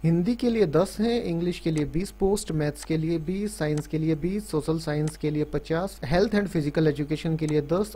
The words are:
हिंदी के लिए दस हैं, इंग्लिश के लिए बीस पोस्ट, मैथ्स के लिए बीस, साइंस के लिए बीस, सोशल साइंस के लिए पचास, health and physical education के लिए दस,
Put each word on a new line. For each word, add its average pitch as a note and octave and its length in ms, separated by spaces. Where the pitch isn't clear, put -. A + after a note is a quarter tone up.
हिंदी F3 320
के A#3+ 140
लिए A3+ 180
दस D#3+ 320
हैं, A#3 240
इंग्लिश E3+ 360
के E3 120
लिए D#3 160
बीस E3+ 240
पोस्ट, G3 420
मैथ्स D3 320
के D#3+ 120
लिए D#3+ 220
बीस, G3 380
साइंस D3+ 300
के D#3 100
लिए D#3 180
बीस, G3 340
सोशल D#3+ 300
साइंस D3+ 380
के D3+ 140
लिए D3+ 120
पचास, E3 640
health F#3 280
and G3+ 180
physical D#3 420
education D3+ 460
के D#3 80
लिए D3+ 160
दस, F3+ 320